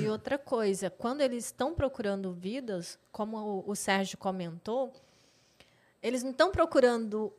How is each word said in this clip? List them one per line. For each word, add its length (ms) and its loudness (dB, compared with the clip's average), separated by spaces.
<clears throat> 60 0
outra 300 -2
coisa, 500 0
quando 320 -4
eles 260 0
estão 280 -4
procurando 580 0
vidas, 640 -6
como 260 -6
o, 340 -4
o 40 -2
Sérgio 420 0
comentou, 760 -4
eles 220 -2
não 80 -4
estão 220 4
procurando 880 4